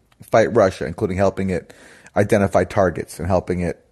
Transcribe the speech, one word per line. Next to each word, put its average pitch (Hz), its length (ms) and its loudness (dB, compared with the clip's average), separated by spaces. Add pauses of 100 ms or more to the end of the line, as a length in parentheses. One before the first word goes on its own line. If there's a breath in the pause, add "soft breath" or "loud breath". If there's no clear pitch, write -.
(220)
fight 113 340 2
Russia, 95 300 2
including 90 320 -4
helping 95 320 0
it 87 240 -6 (440 loud breath)
identify 101 460 2
targets - 560 -2
and 87 80 -6
helping 90 340 0
it, - 300 -6